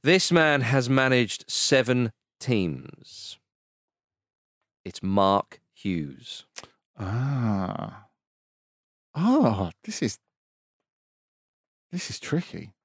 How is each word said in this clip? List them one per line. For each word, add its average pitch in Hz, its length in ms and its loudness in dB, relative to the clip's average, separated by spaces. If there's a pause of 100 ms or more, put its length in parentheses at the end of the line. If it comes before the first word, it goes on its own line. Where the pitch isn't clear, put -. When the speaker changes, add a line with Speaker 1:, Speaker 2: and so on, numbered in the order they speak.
Speaker 1:
This 175 280 4
man 156 300 4
has 123 300 0
managed 131 600 2
seven 123 600 2 (260)
teams. - 1000 -6 (1500)
It's - 180 -12
Mark 98 560 2 (140)
Hughes. 73 720 -8 (540)
Speaker 2:
Ah. 110 1080 -4 (1040)
Oh, 175 560 2 (140)
this - 180 -8
is, 110 160 -4 (1700)
this 180 200 -8
is - 100 -12
tricky. 104 540 -6 (100)